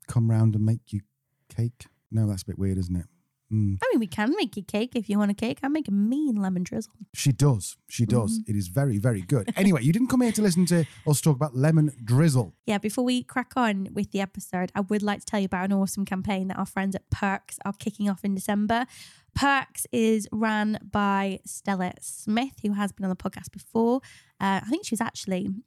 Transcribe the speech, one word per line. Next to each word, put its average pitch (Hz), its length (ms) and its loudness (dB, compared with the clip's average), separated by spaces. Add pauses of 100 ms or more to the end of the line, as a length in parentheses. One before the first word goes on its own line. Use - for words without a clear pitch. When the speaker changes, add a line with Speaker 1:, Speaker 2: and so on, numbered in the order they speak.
Speaker 1:
come 113 240 2
round 110 240 4
and 107 100 2
make 113 280 0
you 101 80 -2 (480)
cake. - 380 -6 (260)
No, 110 160 2
that's 95 140 -4
a - 40 -18
bit 90 120 -8
weird, 95 200 0
isn't 90 180 -2
it? 85 100 -4 (460)
Mm. 101 300 2
Speaker 2:
I 508 80 0
mean, 359 80 4
we 220 80 0
can 220 300 0
make 339 200 -2
you 196 60 -6
cake 214 320 -4
if 220 160 -4
you 202 80 2
want 208 140 2
a - 20 -2
cake. 226 300 -4
I - 20 0
make 294 220 -2
a - 20 -2
mean 226 460 2
lemon 190 260 0
drizzle. - 300 -6 (220)
Speaker 1:
She - 180 2
does. 123 440 2 (120)
She 117 180 0
does. 117 320 0
Speaker 2:
Mm-hmm. 220 140 -6
Speaker 1:
It 101 40 0
is 95 120 -2
very, 123 300 0
very 104 240 0
good. 104 340 0
Anyway, 180 260 4
you 147 100 4
didn't 240 140 2
come 254 140 2
here 240 100 2
to 214 100 0
listen 180 260 4
to 170 200 2 (180)
us 151 160 2
talk 156 140 4
about 127 220 -4
lemon 151 340 4 (140)
drizzle. 127 500 4 (120)
Speaker 2:
Yeah, 208 120 2
before 214 260 -2
we 247 200 0
crack - 320 -6
on 202 360 0
with 202 200 -4
the 196 80 -2
episode, 185 560 -4
I 202 60 0
would 202 200 -2
like 208 160 -2
to - 80 -18
tell 214 140 -2
you 190 60 0
about 185 180 -2
an 196 80 0
awesome 196 320 0
campaign 190 420 -2
that 196 120 -6
our 196 60 -2
friends 190 300 -2
at - 160 -10
Perks - 540 -4
are 202 80 -4
kicking 208 360 -6
off 190 160 -4
in 196 120 -2
December. 214 500 0 (480)
Perks 277 560 0
is 220 400 2
ran 214 480 0 (100)
by 196 560 0
Stella 185 560 -4
Smith, - 640 -4
who 208 120 0
has 202 180 -2
been 196 120 -8
on 185 60 0
the 185 60 -2
podcast - 340 -8
before. 233 460 0 (440)
Uh, 196 220 0
I 208 80 -12
think 359 160 -2
she - 60 -8
was 214 80 0
actually 190 480 -4 (180)